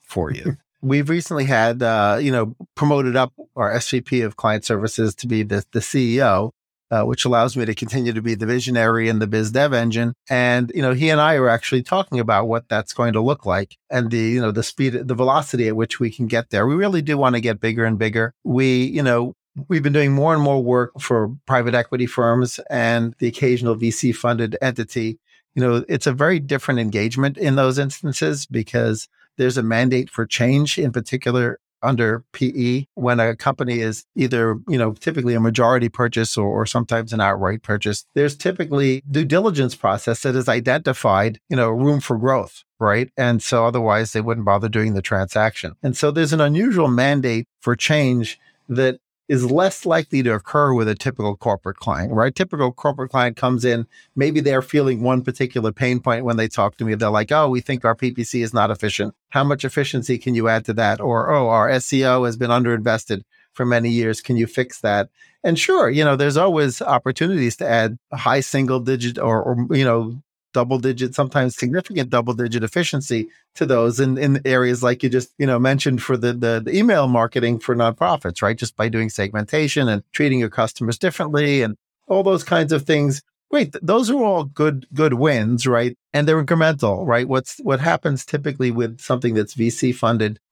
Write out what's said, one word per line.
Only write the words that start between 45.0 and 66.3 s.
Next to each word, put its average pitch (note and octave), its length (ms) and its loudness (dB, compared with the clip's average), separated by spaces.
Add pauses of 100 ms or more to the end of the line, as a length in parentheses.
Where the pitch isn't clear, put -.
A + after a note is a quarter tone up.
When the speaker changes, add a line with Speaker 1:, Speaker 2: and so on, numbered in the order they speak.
Speaker 2:
transaction. G2 800 -2
And C3 140 -2
so D3 160 0
there's D#3 220 0
an D#3+ 80 2
unusual E3 480 2
mandate B2+ 580 0 (140)
for A#2+ 140 0
change B2+ 600 0 (300)
that B2+ 320 0 (280)
is B2+ 220 0
less - 360 0
likely D#3+ 360 0
to A#2+ 120 0
occur C#3 400 0
with A2+ 160 2
a G#2 60 0
typical G#2 420 -4
corporate G2+ 400 -4
client, F2 340 -4
right? A#2 240 2
Typical D3 380 -2
corporate C3+ 380 -4
client B2 260 0
comes B2+ 260 0
in, A#2 240 0 (260)
maybe D3 280 0
they're C3+ 200 2
feeling C3 400 0
one B2+ 200 2
particular B2 500 -2
pain B2 300 -2
point B2 240 -2
when A#2 100 0
they A2 140 0
talk G#2 260 -2
to - 80 -8
me. A2 120 -2
They're G#2+ 140 0
like, G#2+ 220 0
"Oh, D3+ 160 4
we B2+ 140 0
think B2+ 240 -6
our A2+ 100 4
P B2+ 160 -2
P A#2 140 -6
C B2 160 -4
is A2+ 120 -4
not G#2+ 180 2
efficient. G#2 440 -4 (140)
How C#3 160 0
much C#3+ 180 0
efficiency C3 540 -2
can B2 180 -2
you A2+ 140 2
add A2+ 160 2
to A2+ 80 -2
that?" G#2+ 260 0
Or, A#2 320 0
"Oh, C3+ 160 2
our A2+ 220 4
S C3 240 0
E C3 100 2
O B2+ 220 4
has A#2 100 -2
been A#2+ 140 -2
underinvested A#2 720 0 (320)
for B2+ 120 -2
many A#2+ 240 2
years. A2+ 300 0
Can B2 160 -2
you A2+ 120 2
fix - 340 -4
that?" G2+ 260 0 (380)
And G3+ 120 2
sure, D4 320 2
you D3 140 2
know, C#3+ 140 4
there's C#3+ 180 0